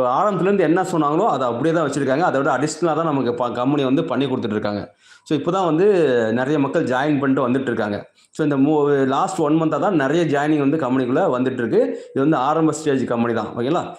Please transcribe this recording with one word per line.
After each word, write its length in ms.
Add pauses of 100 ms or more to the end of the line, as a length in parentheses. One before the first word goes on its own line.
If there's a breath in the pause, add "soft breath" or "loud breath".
(100)
ஆரம்பத்துலேருந்து 500
என்ன 220
சொன்னாங்களோ, 440
அதை 200
அப்படியே 280
தான் 120
வச்சிருக்காங்க. 340
அதை 180
விட 140
அடிஷ்னலா 420
தான் 100
நமக்கு 300
ப-, 200
கம்பெனி 300
வந்து 200
பண்ணி 220
கொடுத்துட்டு 300
இருக்காங்க. 260 (340 soft breath)
So, 180
இப்போ 160
தான் 140
வந்து 220 (460)
நிறைய 260
மக்கள் 260
ஜாயின் 340
பண்ணிட்டு 240
வந்துட்டு 240
இருக்காங்க. 320 (360 soft breath)
So, 80
இந்த 140
மூ-, 200 (300)
லாஸ்ட் 340
ஒன் 160
மந்த்தா 220
தான் 180
நிறைய 280
ஜாயினிங் 340
வந்து 200
கம்பெனிக்குள்ள 520
வந்துட்டு 280
இருக்கு. 220 (260 loud breath)
இது 140
வந்து 160
ஆரம்ப 360
ஸ்டேஜ் 320
கம்பெனி 300
தான். 140
ஓகேங்களா? 360 (140 loud breath)